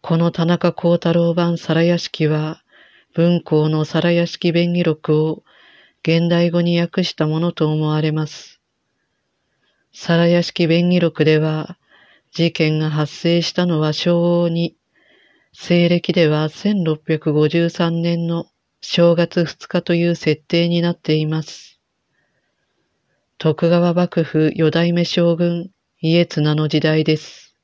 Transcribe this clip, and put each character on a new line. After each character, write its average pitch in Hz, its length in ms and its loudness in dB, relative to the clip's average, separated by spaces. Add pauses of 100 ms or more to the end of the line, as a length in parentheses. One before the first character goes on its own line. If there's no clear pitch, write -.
こ 165 160 -2
の 170 140 0
田 170 140 -2
中 175 280 0
幸 170 200 0
太 170 200 0
郎 170 220 0
版 170 240 -2
皿 160 240 0
屋 175 160 2
敷 - 260 -4
は、 156 380 -4 (500)
文 170 280 2
庫 156 260 0
の 156 160 0
皿 175 300 0
屋 170 120 2
敷 170 280 -4
弁 175 180 0
議 175 140 0
録 156 400 0
を 160 180 -6 (580)
現 165 280 0
代 170 200 2
語 170 120 0
に 170 180 0
訳 175 240 -2
し - 100 -6
た 156 140 -2
も 156 140 -2
の 170 100 -2
と 156 180 -2
思 156 160 -2
わ 151 140 0
れ 151 140 -2
ま 156 120 -2
す。 - 360 -20 (1300)
皿 170 380 0
屋 175 140 2
敷 - 220 -2
弁 175 240 2
議 180 80 2
録 160 280 0
で 156 120 4
は、 156 400 -2 (540)
事 165 220 0
件 156 260 0
が 156 100 -2
発 151 240 -2
生 170 280 0
し 165 100 -6
た 180 140 0
の 165 160 0
は 151 100 0
正 170 520 0
応 170 40 0
二、 170 300 -4 (760)
西 175 380 0
暦 170 240 0
で 165 160 4
は 151 180 0
千 196 380 -2
六 156 200 -2
百 156 280 -2
五 151 160 2
十 170 180 0
三 170 340 -2
年 170 260 -2
の 170 180 -4 (340)
正 170 360 2
月 170 280 0
二 - 240 -8
日 180 140 -2
と 175 120 -4
い 170 140 0
う 170 80 0
設 151 260 -2
定 170 280 0
に 170 120 0
な 170 100 0
っ 170 40 -4
て - 180 -4
い 156 120 0
ま 156 180 -4
す。 - 380 -20 (1600)
徳 160 320 0
川 175 240 2
幕 175 300 0
府 156 320 0
四 160 160 2
代 170 220 0
目 175 100 0
将 170 320 0
軍 170 340 -4 (300)
家 165 260 2
綱 151 300 0
の 151 140 0
時 151 100 0
代 156 240 2
で 156 140 2
す。 - 460 -18